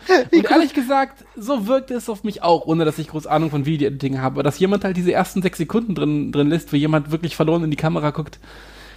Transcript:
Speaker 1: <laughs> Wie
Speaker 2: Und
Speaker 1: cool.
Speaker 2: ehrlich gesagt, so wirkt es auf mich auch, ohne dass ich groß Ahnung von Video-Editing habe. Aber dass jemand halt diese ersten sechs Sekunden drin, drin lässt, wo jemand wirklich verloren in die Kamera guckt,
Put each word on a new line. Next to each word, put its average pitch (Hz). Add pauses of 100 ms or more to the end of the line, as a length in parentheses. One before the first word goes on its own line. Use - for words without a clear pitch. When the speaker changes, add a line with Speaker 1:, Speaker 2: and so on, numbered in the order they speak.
(140)
Speaker 1:
<laughs> 277
Wie 339
Speaker 2:
Und 302
Speaker 1:
cool. -
Speaker 2:
ehrlich 330
gesagt, 269 (100)
so 226
wirkt 269
es 240
auf 214
mich 208
auch, 165
ohne 160
dass 151
ich 156
groß 156
Ahnung 156
von 143
Video-Editing 139
habe. 135
Aber 143
dass 143
jemand 196
halt 190
diese 175
ersten 185
sechs 180
Sekunden 208
drin, 147
drin 143
lässt, 160
wo 147
jemand 151
wirklich 160
verloren 160
in 156
die 143
Kamera 160
guckt, - (580)